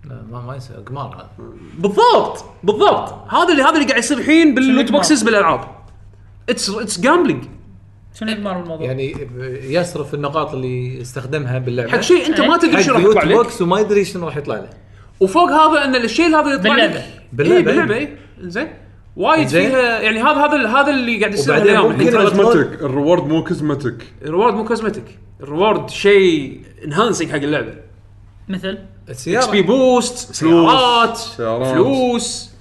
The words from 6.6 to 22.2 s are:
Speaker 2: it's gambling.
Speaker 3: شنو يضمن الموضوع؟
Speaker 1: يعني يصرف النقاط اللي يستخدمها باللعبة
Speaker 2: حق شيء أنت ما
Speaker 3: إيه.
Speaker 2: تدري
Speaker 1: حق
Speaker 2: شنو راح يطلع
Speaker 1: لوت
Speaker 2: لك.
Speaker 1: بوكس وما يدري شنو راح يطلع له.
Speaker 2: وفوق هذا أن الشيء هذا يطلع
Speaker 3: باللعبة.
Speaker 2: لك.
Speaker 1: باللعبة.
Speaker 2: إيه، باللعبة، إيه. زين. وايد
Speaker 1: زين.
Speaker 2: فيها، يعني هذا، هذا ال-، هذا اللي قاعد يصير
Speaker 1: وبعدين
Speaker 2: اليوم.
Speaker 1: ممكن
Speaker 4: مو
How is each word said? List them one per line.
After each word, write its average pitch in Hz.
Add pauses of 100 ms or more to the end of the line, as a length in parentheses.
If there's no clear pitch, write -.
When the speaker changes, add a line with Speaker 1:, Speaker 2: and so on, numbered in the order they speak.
Speaker 2:
it's 196
gambling. 247 (760)
Speaker 3:
شنو 220
يضمن 208
الموضوع؟ 170
Speaker 1:
يعني 135 (460)
يصرف 170
النقاط 147
اللي 127
يستخدمها 127
باللعبة 123
Speaker 2:
حق 240
شيء 320
أنت 302
ما 294
Speaker 3:
إيه. 339
Speaker 2:
تدري 330
Speaker 1:
حق 196
Speaker 2:
شنو 269
راح 175
يطلع 196
Speaker 1:
لوت -
Speaker 2:
لك. 170
Speaker 1:
بوكس 233
وما 180
يدري 202
شنو 180
راح 147
يطلع 143
له. 98 (500)
Speaker 2:
وفوق 277
هذا 311
أن 262
الشيء 240
هذا 302
يطلع -
Speaker 3:
باللعبة. 220
Speaker 2:
لك. - (100)
Speaker 1:
باللعبة. 147
Speaker 2:
إيه، 349
باللعبة، 285
إيه. 285 (240)
زين. 190 (480)
وايد 302
Speaker 1:
زين. 170
Speaker 2:
فيها، 247
يعني 220
هذا، 294
هذا 294
ال-، 262
هذا 277
اللي 240
قاعد 202
يصير 143
Speaker 1:
وبعدين 208
Speaker 2:
اليوم. 208
Speaker 1:
ممكن 233
Speaker 4:
مو 214